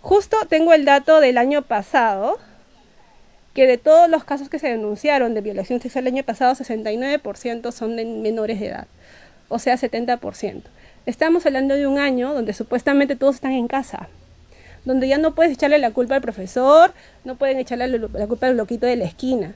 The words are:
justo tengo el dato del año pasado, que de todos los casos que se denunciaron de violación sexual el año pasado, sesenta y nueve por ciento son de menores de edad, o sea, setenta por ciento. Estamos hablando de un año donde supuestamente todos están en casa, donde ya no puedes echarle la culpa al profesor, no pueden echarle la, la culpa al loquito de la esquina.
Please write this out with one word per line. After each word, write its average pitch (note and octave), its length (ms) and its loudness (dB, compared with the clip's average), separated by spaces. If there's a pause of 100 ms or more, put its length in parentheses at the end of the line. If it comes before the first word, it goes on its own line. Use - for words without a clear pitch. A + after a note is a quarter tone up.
justo G4+ 340 0 (120)
tengo E4 260 4
el D4 100 4
dato C#4+ 360 4
del B3+ 180 4
año C#4 240 0
pasado, A3+ 760 -2 (1160)
que C4 120 6
de B3 120 4
todos E4 320 6
los D#4+ 140 0
casos C#4 260 -8
que D#4 80 -6
se D4 100 -4
denunciaron A#3 640 0
de A3 80 -2
violación G3+ 400 -6
sexual B3+ 260 -6
el B3+ 80 -2
año C4+ 100 -4
pasado, B3+ 300 0
sesenta A3 380 -8
y A3+ 60 -4
nueve C#4 200 -4
por G#3 200 -10
ciento A#3+ 340 -8
son A3+ 240 -8
de A3+ 80 -6
menores A3 560 -4
de - 60 -8
edad, - 200 -12 (600)
o A#3 100 -6
sea, B3 200 0
setenta A#3+ 400 -4
por G3 160 -12
ciento. - 340 -12 (380)
Estamos E4 400 0
hablando C4+ 280 0
de C#4+ 120 0
un C#4 120 0
año C4+ 360 -2
donde A3 180 -4
supuestamente C#4 640 0
todos C4+ 200 2
están C4+ 160 -4
en A#3+ 160 -2
casa, - 400 -8 (760)
donde C4 240 -2
ya C#4 100 2
no D#4 160 0
puedes D#4+ 180 2
echarle D4 260 2
la A#3+ 140 0
culpa B3+ 240 -2
al C4+ 40 2
profesor, C4 720 4 (320)
no B3+ 120 -10
pueden C4+ 220 -2
echarle B3+ 300 -6
la, A3+ 240 -4
la G#3 140 -6
culpa A#3+ 220 -2
al B3+ 80 2
loquito A3+ 300 -4
de B3 100 0
la F#3 80 -4
esquina. G3+ 520 -4